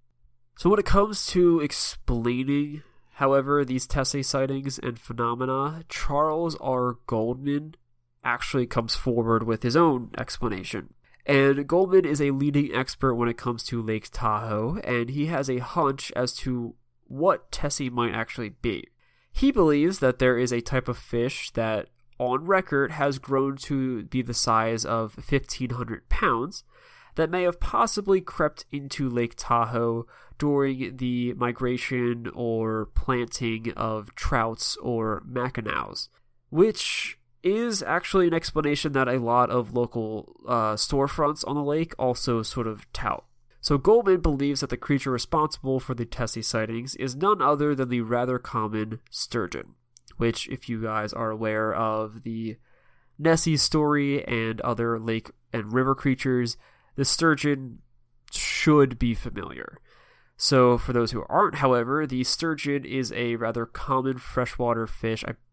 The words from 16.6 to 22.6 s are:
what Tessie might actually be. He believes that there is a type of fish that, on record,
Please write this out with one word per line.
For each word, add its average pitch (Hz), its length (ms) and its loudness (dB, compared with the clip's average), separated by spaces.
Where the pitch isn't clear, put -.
what 151 440 0
Tessie 143 380 -2
might 120 240 0
actually 113 360 -6
be. 98 340 -4
He 269 200 4
believes 165 460 4
that 127 220 2
there 127 180 4
is 123 140 0
a 120 100 -2
type 127 260 -2
of 123 120 -6
fish - 520 -4
that, 110 380 -2
on 127 260 0
record, 165 460 2